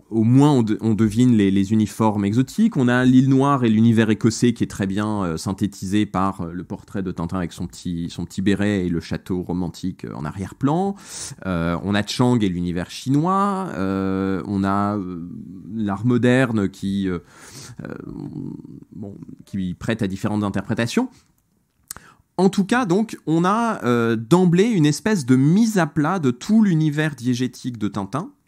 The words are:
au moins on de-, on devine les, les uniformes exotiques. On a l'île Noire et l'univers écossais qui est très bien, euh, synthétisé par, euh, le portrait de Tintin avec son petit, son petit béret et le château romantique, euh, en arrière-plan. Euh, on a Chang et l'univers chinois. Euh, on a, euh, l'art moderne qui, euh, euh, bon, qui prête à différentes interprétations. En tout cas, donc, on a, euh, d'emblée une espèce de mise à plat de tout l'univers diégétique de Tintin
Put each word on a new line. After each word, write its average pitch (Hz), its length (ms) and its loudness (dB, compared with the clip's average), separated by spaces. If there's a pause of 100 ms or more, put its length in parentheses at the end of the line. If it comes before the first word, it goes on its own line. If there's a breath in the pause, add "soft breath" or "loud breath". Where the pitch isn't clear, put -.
au 113 140 0
moins 135 280 6
on 127 120 4
de-, 107 180 -2
on 110 120 2
devine 113 440 4
les, 101 120 6
les 98 220 2
uniformes 107 540 2
exotiques. 131 500 0
On 127 140 2
a 123 160 2
l'île 131 240 6
Noire 135 340 4
et 117 60 4
l'univers 110 400 4
écossais 113 420 2
qui 113 140 -2
est - 20 0
très - 180 -4
bien, 104 380 -2
euh, 82 140 -2
synthétisé 101 680 -2
par, 95 360 -2
euh, 82 100 -8
le 87 140 -10
portrait - 360 -10
de 90 100 -6
Tintin 85 260 -6
avec 87 160 -4
son 87 140 -10
petit, 85 420 -8
son 87 160 -10
petit - 160 -8
béret 101 440 0
et 90 40 -2
le 85 100 -2
château 90 440 -6
romantique, 90 600 -8
euh, 55 100 -12
en 64 120 -10
arrière-plan. 143 680 -4 (500 loud breath)
Euh, 85 380 -2
on 101 120 -2
a 101 100 -2
Chang 123 360 2
et 101 80 2
l'univers 87 420 -4
chinois. 190 840 -2
Euh, 95 680 -2
on 98 200 0
a, 101 320 0
euh, 90 280 -8 (480)
l'art 104 320 -4
moderne 123 600 2
qui, 98 400 -4
euh, 90 120 -4 (680 loud breath)
euh, - 100 -12 (1000)
bon, 101 220 -14 (300)
qui 92 280 -6
prête 113 280 -4
à 101 60 0
différentes 104 360 -4
interprétations. 107 680 -2 (1300 loud breath)
En 190 140 4
tout 190 160 0
cas, 240 200 0
donc, 208 400 0
on 165 200 2
a, 220 400 0
euh, 117 320 2
d'emblée 175 480 4
une 202 200 4
espèce 151 400 0
de 131 120 6
mise 196 400 4
à 165 100 2
plat 160 320 -2
de 139 100 0
tout 208 320 2
l'univers 156 540 2
diégétique 123 640 -4
de 104 100 -2
Tintin 107 440 -6 (160)